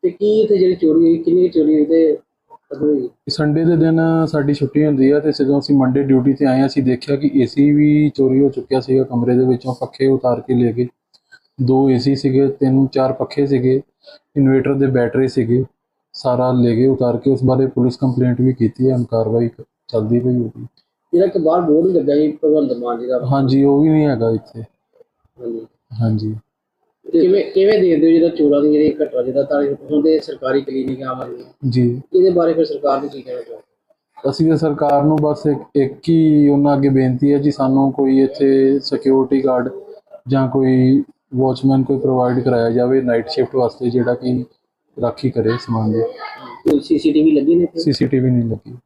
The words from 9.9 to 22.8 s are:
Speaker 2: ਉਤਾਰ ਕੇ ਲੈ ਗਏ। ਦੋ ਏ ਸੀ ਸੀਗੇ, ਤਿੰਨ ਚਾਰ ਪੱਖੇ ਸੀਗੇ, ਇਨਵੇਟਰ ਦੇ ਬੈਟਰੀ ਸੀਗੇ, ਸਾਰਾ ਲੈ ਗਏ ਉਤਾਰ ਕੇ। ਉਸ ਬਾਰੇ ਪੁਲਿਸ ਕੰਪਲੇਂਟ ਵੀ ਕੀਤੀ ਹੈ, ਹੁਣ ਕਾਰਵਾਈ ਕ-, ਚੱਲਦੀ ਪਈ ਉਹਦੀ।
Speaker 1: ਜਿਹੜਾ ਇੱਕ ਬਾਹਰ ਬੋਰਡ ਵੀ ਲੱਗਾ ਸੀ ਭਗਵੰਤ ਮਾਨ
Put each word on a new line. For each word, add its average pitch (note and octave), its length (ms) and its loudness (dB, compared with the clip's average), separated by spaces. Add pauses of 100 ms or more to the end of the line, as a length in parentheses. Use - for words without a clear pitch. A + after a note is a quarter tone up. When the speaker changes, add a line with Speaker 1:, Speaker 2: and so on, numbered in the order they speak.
Speaker 2:
ਉਤਾਰ B2+ 340 0
ਕੇ C3 120 -4
ਲੈ A#2+ 180 2
ਗਏ। A#2+ 160 -4 (760)
ਦੋ C3 280 2
ਏ B2+ 80 2
ਸੀ C3+ 180 0
ਸੀਗੇ, C3+ 320 0
ਤਿੰਨ C3+ 400 0
ਚਾਰ C3+ 260 -2
ਪੱਖੇ C#3 320 -4
ਸੀਗੇ, C3 360 0 (560)
ਇਨਵੇਟਰ C3+ 360 2
ਦੇ C3+ 140 0
ਬੈਟਰੀ C3 400 0
ਸੀਗੇ, B2 360 0 (500)
ਸਾਰਾ B2+ 380 -2
ਲੈ A#2+ 240 2
ਗਏ B2 100 2
ਉਤਾਰ C3 320 0
ਕੇ। C#3 140 0
ਉਸ B2+ 120 0
ਬਾਰੇ C3 240 2
ਪੁਲਿਸ B2 300 -2
ਕੰਪਲੇਂਟ B2 440 -2
ਵੀ B2+ 120 2
ਕੀਤੀ B2+ 360 -2
ਹੈ, C3 60 0
ਹੁਣ B2 80 -2
ਕਾਰਵਾਈ A#2 440 -2
ਕ-, - 160 -12 (240)
ਚੱਲਦੀ A2+ 320 -2
ਪਈ B2 160 -2
ਉਹਦੀ। A#2 300 -6 (480)
Speaker 1:
ਜਿਹੜਾ F3+ 120 4
ਇੱਕ F#3+ 120 -2
ਬਾਹਰ E3 240 0
ਬੋਰਡ E3 260 2
ਵੀ F#3+ 60 0
ਲੱਗਾ C#3+ 220 0
ਸੀ D3+ 160 0 (140)
ਭਗਵੰਤ D3 280 0
ਮਾਨ A#2+ 260 -6